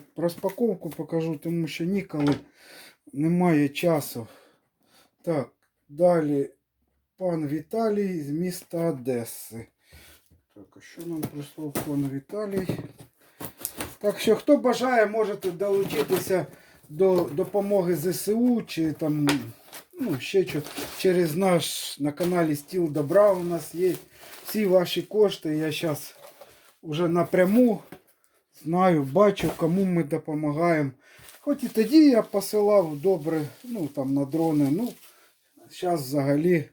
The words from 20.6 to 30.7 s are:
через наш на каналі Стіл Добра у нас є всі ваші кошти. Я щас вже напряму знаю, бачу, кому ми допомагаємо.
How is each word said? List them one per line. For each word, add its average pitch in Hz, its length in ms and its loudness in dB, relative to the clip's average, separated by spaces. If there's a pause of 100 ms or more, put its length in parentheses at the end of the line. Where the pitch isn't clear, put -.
через 175 380 0
наш 180 640 -2
на 143 120 -2
каналі 175 440 0
Стіл 170 340 -2
Добра 160 420 4
у 180 120 -2
нас 165 320 -6
є 175 200 0 (500)
всі 214 200 -2
ваші 180 360 2
кошти. 190 560 0
Я 156 140 -2
щас 151 440 -6 (680)
вже 165 240 -2
напряму 185 720 4 (840)
знаю, 170 400 4
бачу, 170 540 2
кому 175 280 0
ми 170 180 2
допомагаємо. 151 880 -2 (480)